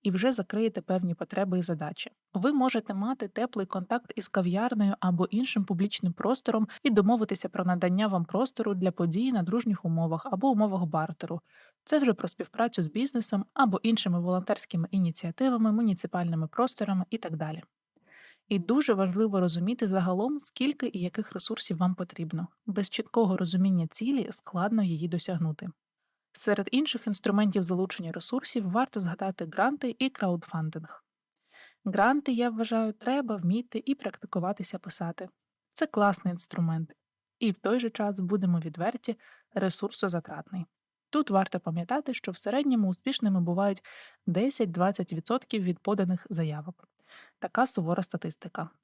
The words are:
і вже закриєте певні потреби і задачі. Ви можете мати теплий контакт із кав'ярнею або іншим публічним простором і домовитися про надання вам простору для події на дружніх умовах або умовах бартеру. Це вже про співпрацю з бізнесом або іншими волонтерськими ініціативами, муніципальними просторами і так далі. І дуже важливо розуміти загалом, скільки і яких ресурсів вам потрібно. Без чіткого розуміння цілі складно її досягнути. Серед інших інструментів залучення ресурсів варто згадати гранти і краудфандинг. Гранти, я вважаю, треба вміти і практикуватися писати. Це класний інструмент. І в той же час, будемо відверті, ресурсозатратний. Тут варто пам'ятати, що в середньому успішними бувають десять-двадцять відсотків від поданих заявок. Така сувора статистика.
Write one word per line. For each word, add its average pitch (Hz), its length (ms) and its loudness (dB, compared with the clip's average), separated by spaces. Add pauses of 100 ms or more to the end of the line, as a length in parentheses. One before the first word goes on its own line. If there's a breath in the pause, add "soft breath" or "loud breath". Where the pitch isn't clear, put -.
і 202 80 2
вже 208 220 2
закриєте 214 480 -2
певні 185 320 0
потреби 185 460 -2
і - 20 0
задачі. 156 500 -6 (220)
Ви 233 200 2
можете 254 400 2
мати 208 340 -2
теплий 220 380 -2
контакт 196 500 -4
із 202 120 -6
кав'ярнею 196 720 2
або 180 260 2
іншим 214 400 0
публічним 185 480 -2
простором 220 540 0 (160 loud breath)
і 285 60 2
домовитися 208 600 2
про 180 160 -2
надання 180 420 2
вам 175 180 0
простору 214 480 -2
для 185 180 2
події 185 400 0
на 202 120 2
дружніх 208 420 0
умовах 165 460 0
або 220 200 4
умовах 202 340 4
бартеру. 160 560 -2 (440 soft breath)
Це 302 140 4
вже 247 140 6
про - 140 -2
співпрацю - 540 -2
з 160 60 2
бізнесом 226 680 -2
або 214 300 2
іншими 208 360 2
волонтерськими 180 720 -2
ініціативами, 214 800 0
муніципальними 175 760 0
просторами 202 640 0
і 226 80 -4
так 165 200 -6
далі. 156 260 -6 (840 loud breath)
І 202 100 2
дуже 240 340 2
важливо 196 460 2
розуміти 180 480 0
загалом, 190 520 0
скільки 269 540 -4
і 185 60 -6
яких 175 340 -6
ресурсів 190 440 -4
вам 180 180 2
потрібно. 165 520 -6 (180)
Без 196 240 -2
чіткого 190 480 0
розуміння 180 540 2
цілі 247 400 -2
складно 208 520 0
її 170 240 0
досягнути. 170 640 -2 (600)
Серед - 400 0
інших 269 360 0
інструментів 202 560 2
залучення 180 480 -2
ресурсів 196 600 -4
варто 226 280 0
згадати 180 460 -4
гранти 240 540 0
і 262 100 2
краудфандинг. 165 960 -4 (840 soft breath)
Гранти, 247 460 4
я 240 180 2
вважаю, 220 440 0
треба 247 420 -2
вміти 202 500 0
і 277 100 0
практикуватися 190 840 -6
писати. 170 500 -8 (440)
Це 302 140 0
класний 202 440 2
інструмент. 165 600 -2 (460)
І 220 120 2
в 180 40 -2
той 233 240 0
же 233 100 -2
час, 208 300 -2
будемо 185 400 2
відверті, 165 600 -4 (340 soft breath)
ресурсозатратний. 180 1120 -4 (440)
Тут 294 200 0
варто 190 300 2
пам'ятати, 175 540 -4
що - 180 -8
в 180 60 -10
середньому 247 500 2
успішними 196 540 0
бувають 190 420 0 (440 loud breath)
десять-двадцять 185 840 0
відсотків 214 500 -2
від 180 160 0
поданих 190 500 0
заявок. 160 580 -6 (520 loud breath)
Така 247 280 0
сувора 175 360 0
статистика. 165 640 -8 (140)